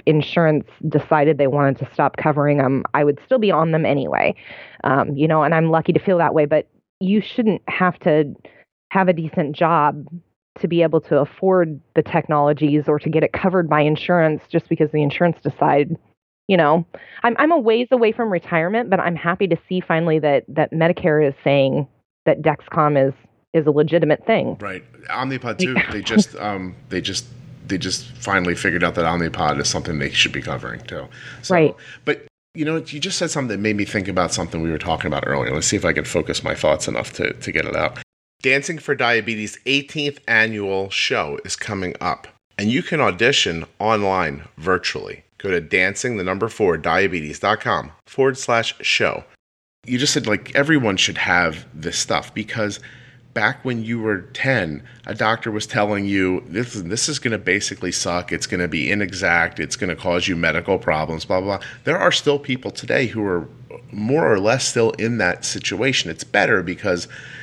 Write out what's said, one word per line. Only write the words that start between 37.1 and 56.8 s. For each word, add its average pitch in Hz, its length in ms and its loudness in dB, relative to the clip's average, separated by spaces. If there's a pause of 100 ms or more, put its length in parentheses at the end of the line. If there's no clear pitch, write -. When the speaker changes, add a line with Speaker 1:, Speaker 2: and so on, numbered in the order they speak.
Speaker 2:
to, - 220 -2
to - 180 -12
get - 120 0
it 71 120 -6
out. 80 220 -4 (420)
Dancing 139 380 0
for 143 160 -4
Diabetes' 113 720 -2
eighteenth 143 640 -4
annual 101 640 0
show 85 540 -2
is - 120 -8
coming 95 440 -6
up, - 280 -4 (280)
and 104 140 -2
you 156 140 0
can 160 160 -2
audition 95 640 2 (160)
online 95 640 0 (140)
virtually. - 640 -4 (140)
Go 98 120 -6
to 87 100 0
dancing 98 580 0
the 90 60 -4
number 98 240 -2
four 90 280 0
diabetes 82 640 -2
dot 104 200 0
com 78 300 -4 (160)
forward 131 320 0
slash 117 420 0
show. - 440 0 (640)
You 123 120 -2
just 143 140 0
said, 113 160 -2
like, 104 260 -2
everyone 139 440 2
should 101 200 0
have 87 560 0
this 78 240 -6
stuff - 340 -4
because 107 460 -6 (560)
back 117 300 -2
when 120 200 -4
you 117 160 -4
were 107 200 -2 (140)
ten, 98 500 -2 (220)
a 107 100 -8
doctor 113 340 -2
was 107 160 -6
telling 104 380 -2
you, 95 420 0
"This 110 300 -6
is, 95 80 -8